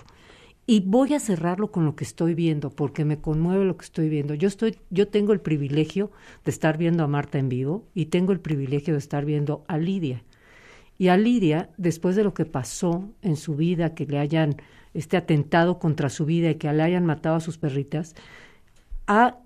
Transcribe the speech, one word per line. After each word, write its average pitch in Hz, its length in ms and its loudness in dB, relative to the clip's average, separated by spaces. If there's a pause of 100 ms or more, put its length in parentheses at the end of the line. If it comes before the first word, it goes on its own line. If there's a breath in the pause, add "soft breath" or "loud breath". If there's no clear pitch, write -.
(680 soft breath)
Y 214 140 6
voy 240 340 2
a 285 40 0
cerrarlo 180 520 -2
con 165 140 2
lo 147 100 0
que - 80 -8
estoy 170 320 -2
viendo, 151 340 0
porque 151 340 -4
me 147 160 0
conmueve 170 460 0
lo 175 120 0
que - 80 -20
estoy 156 240 -2
viendo. 147 260 -2
Yo 165 120 0
estoy, 220 300 -2 (140)
yo 196 160 2
tengo 208 260 2
el 190 80 2
privilegio 156 720 -2 (340 soft breath)
de 151 60 0
estar 156 260 0
viendo 170 260 2
a 147 40 2
Marta 147 320 -2
en 135 100 0
vivo 135 460 -4
y 156 120 -2
tengo 185 240 2
el 170 100 0
privilegio 143 520 -2
de 143 60 0
estar 143 260 -4
viendo 147 420 -2
a 151 120 -2
Lidia. 165 440 -2 (720 soft breath)
Y 185 100 2
a 180 100 6
Lidia, 196 600 2
después 175 380 0
de 214 80 2
lo 202 120 0
que 156 100 -2
pasó 170 640 -4 (140)
en 160 120 0
su 151 200 -6
vida, 165 400 0
que 147 100 -6
le 143 140 -2
hayan, 147 380 0 (360 loud breath)
este, 175 240 -2
atentado 170 600 2
contra 147 300 0
su 147 180 -4
vida 165 240 2
y 151 40 0
que 156 160 -4
le 156 120 2
hayan 180 240 2
matado 160 300 0
a - 20 0
sus 160 180 -6
perritas, 147 560 -4 (920 soft breath)
ha 226 380 4